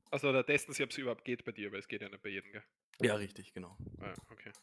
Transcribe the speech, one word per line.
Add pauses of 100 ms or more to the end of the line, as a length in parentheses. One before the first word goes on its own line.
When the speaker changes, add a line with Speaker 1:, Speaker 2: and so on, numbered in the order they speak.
(120)
Speaker 1:
Also,
da
testen
sie,
ob's
überhaupt
geht
bei
dir,
weil
es
geht
ja
nicht
bei
jedem,
gell? (380)
Speaker 2:
Ja,
richtig,
genau. (220)
Speaker 1:
Ah, (180)
okay, (120)